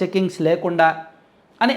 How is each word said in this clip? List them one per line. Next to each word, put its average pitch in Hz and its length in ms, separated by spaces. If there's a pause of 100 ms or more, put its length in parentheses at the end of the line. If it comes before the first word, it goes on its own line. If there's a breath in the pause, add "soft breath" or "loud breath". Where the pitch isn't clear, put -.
చెకింగ్స్ 185 380
లేకుండా 165 640 (580)
అని 247 140